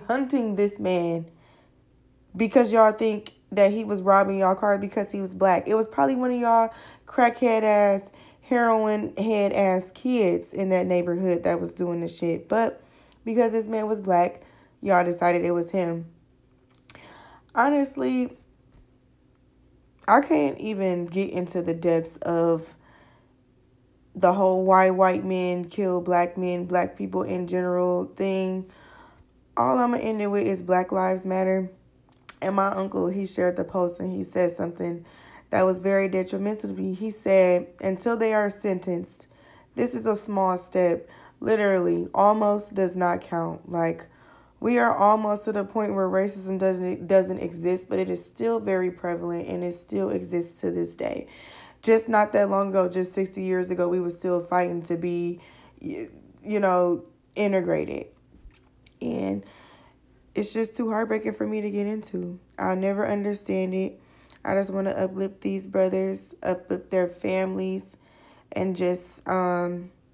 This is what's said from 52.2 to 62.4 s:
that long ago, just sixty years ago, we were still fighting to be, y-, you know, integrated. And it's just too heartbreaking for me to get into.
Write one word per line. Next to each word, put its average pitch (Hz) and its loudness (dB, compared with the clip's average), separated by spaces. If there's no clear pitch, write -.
that 208 4
long 196 0
ago, 185 2
just 185 -4
sixty 190 -4
years 185 -2
ago, 180 0
we 180 0
were 175 -2
still 175 -2
fighting 175 -2
to 170 -4
be, 175 -4
y-, - -12
you 208 -2
know, 180 2
integrated. 185 -2
And - -4
it's 208 -4
just 220 -4
too 226 -2
heartbreaking 220 -2
for 214 -6
me 214 -4
to 208 -4
get 202 -2
into. 180 -8